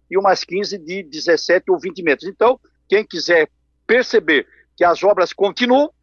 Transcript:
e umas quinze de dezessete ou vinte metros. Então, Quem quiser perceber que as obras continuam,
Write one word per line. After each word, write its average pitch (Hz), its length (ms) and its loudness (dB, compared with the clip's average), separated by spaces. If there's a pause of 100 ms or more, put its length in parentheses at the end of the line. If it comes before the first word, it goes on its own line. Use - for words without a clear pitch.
e 180 80 -4
umas 196 260 2
quinze 196 340 -8
de 175 260 -12
dezessete 156 680 -2
ou 165 80 0
vinte 180 220 -10
metros. 160 260 -2
Então, 240 320 0 (280)
Quem 214 180 0
quiser 165 440 0 (360)
perceber 190 640 0 (280)
que - 80 -2
as 170 200 0
obras 185 300 0
continuam, 247 580 0 (120)